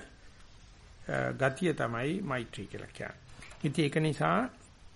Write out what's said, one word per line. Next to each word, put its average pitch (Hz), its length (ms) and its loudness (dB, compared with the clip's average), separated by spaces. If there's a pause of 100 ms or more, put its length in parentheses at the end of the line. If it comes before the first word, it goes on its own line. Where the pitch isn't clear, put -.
(1300)
ගතිය 135 420 2
තමයි 131 480 0
මෛත්‍රී 123 440 -4
කියලා 101 220 -10
කියන්නේ. - 360 -10 (360)
ඉතින් 156 240 2
ඒක 143 140 2
නිසා 156 400 4 (580)